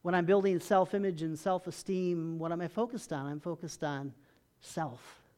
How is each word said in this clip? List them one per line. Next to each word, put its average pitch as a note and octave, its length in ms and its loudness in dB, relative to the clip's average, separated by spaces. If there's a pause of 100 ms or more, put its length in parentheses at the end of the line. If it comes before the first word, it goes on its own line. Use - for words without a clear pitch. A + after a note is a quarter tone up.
When F3 120 2
I'm F3 120 4
building F#3+ 340 6
self-image F#3+ 600 2
and D#3+ 160 -2
self-esteem, F3 1000 -2
what E3 140 -2
am E3+ 80 -2
I E3+ 80 -4
focused A#3 420 -4
on? C#3 140 -2
I'm D3 160 -6
focused E3 420 -8
on C#3 300 -4 (480)
self. - 640 -8 (160)